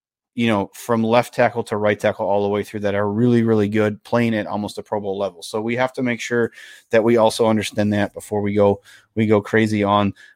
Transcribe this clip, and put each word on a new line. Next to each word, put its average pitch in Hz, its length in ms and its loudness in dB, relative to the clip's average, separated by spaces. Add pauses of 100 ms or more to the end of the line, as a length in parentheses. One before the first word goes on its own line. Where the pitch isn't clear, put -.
(360)
you 117 120 0
know, 101 260 0
from 113 300 -2
left 117 300 2
tackle 117 300 0
to 110 140 -6
right 104 220 0
tackle 104 280 -2
all 101 160 0
the 101 60 -2
way 104 120 -2
through 104 200 -10
that 101 140 -2
are 104 140 -2
really, 117 340 2
really 107 260 2
good, 107 340 -2
playing 117 320 0
at 104 120 -4
almost 104 300 -8
a 104 60 -10
Pro 107 160 -6
Bowl 101 180 -6
level. 92 240 -6
So 110 200 -8
we 117 140 -4
have 127 180 -2
to 135 100 -8
make 120 180 -4
sure 117 300 -2 (380)
that 113 140 4
we 117 140 4
also 110 300 2
understand 104 460 0
that 101 200 -2
before - 280 -6
we 101 120 -4
go, 101 280 2 (340)
we 110 120 2
go 107 140 4
crazy 107 420 2
on 101 300 2 (220)